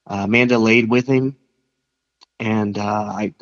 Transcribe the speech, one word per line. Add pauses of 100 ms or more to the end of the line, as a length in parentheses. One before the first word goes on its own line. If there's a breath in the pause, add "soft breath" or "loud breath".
Uh,
Amanda
laid
with
him. (1000)
And,
uh,
I,